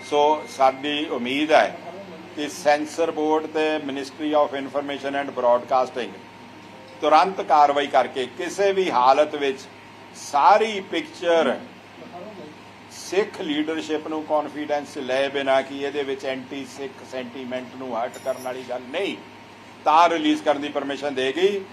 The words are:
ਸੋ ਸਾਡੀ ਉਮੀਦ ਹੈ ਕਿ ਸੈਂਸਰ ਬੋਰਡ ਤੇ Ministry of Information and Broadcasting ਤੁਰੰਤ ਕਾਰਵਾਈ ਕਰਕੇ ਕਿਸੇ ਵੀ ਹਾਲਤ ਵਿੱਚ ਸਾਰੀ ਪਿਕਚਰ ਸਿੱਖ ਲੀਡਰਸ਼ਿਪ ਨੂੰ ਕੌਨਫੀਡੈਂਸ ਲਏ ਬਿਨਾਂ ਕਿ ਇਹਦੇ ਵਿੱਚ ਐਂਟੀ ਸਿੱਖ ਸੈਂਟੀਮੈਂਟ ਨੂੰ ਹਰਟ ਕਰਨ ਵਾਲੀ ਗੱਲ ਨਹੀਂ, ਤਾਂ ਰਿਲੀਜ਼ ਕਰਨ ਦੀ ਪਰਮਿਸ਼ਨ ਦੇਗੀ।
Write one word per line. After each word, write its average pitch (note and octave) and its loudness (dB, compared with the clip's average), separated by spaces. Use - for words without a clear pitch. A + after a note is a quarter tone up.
ਸੋ D3+ 4
ਸਾਡੀ C3+ 0
ਉਮੀਦ C#3 -2
ਹੈ A2 4
ਕਿ D3 -6
ਸੈਂਸਰ D3+ 0
ਬੋਰਡ D#3 0
ਤੇ D#3 -2
Ministry C#3 -6
of C#3+ 2
Information C#3 -4
and C#3 -6
Broadcasting A#2+ 0
ਤੁਰੰਤ F3 4
ਕਾਰਵਾਈ C#3+ 4
ਕਰਕੇ B2 2
ਕਿਸੇ F#3 0
ਵੀ F#3+ 2
ਹਾਲਤ C3+ 6
ਵਿੱਚ C#3 -2
ਸਾਰੀ G#3 4
ਪਿਕਚਰ E3 2
ਸਿੱਖ G#3 -2
ਲੀਡਰਸ਼ਿਪ D3+ -4
ਨੂੰ D#3 -6
ਕੌਨਫੀਡੈਂਸ D3 -4
ਲਏ C3+ 0
ਬਿਨਾਂ C3+ 2
ਕਿ C#3 -10
ਇਹਦੇ C#3 -4
ਵਿੱਚ C3+ -6
ਐਂਟੀ C3+ -6
ਸਿੱਖ C3+ -12
ਸੈਂਟੀਮੈਂਟ B2+ -10
ਨੂੰ B2+ -8
ਹਰਟ A#2+ -4
ਕਰਨ B2+ -6
ਵਾਲੀ B2+ -8
ਗੱਲ B2+ -6
ਨਹੀਂ, D#3+ -4
ਤਾਂ E3 8
ਰਿਲੀਜ਼ D3+ 2
ਕਰਨ C#3+ 2
ਦੀ D3 -4
ਪਰਮਿਸ਼ਨ C#3 -4
ਦੇਗੀ। C3+ 2